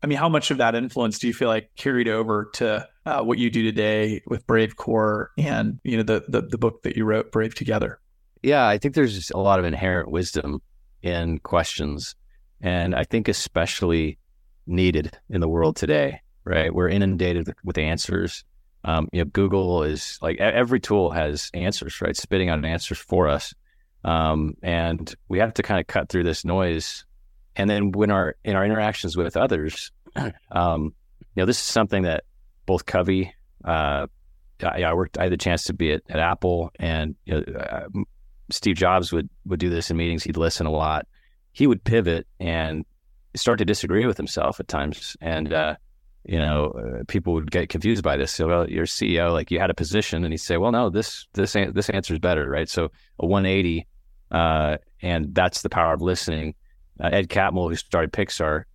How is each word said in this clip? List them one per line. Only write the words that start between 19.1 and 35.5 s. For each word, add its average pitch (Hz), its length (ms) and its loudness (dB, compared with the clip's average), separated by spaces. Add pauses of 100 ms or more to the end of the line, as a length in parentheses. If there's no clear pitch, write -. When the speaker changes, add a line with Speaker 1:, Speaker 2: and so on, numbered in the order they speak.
Speaker 2:
you 87 60 2
know, 82 100 0
Google 92 520 2
is, 76 380 -4
like, 82 160 -2
e-, - 40 -8
every 120 380 2
tool 95 320 2
has 76 440 -2
answers, 85 480 -4
right? - 120 -2
Spitting 92 360 0
out 78 160 0
answers 82 320 -4
for 90 300 2
us. 73 260 -2 (500)
Um, 78 580 0
and 82 520 -2 (140)
we 90 100 0
have 110 160 2
to - 80 0
kinda 90 220 0
cut - 260 -4
through 87 140 0
this 82 200 -2
noise. 87 640 -2 (520)
And 98 120 2
then 101 200 2
when 104 200 2
our, 95 340 2
in 104 100 -2
our 95 120 2
interactions 104 500 -2
with 87 180 -2
others, 80 560 0 (140)
<clears throat> - 480 -8
um, 78 420 0 (400)
you 95 60 -2
know, 92 60 4
this 120 100 2
is - 80 -4
something 101 380 2
that 80 220 0 (420)
both 92 180 2
Covey, 92 480 0 (320)
uh, 73 440 0 (540)
I, 85 200 -2
I 82 100 2
worked, 90 240 -2
I 87 60 -2
had 92 100 2
the 80 60 -2
chance 87 260 0